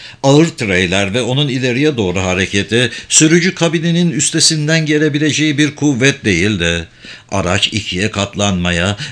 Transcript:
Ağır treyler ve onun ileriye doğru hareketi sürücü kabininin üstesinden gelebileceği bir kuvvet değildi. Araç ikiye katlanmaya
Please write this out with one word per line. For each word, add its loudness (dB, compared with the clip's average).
Ağır 6
treyler 0
ve 0
onun -2
ileriye 0
doğru 0
hareketi 0
sürücü 2
kabininin 0
üstesinden 0
gelebileceği 0
bir 0
kuvvet 0
değildi. 0
Araç 0
ikiye -4
katlanmaya -2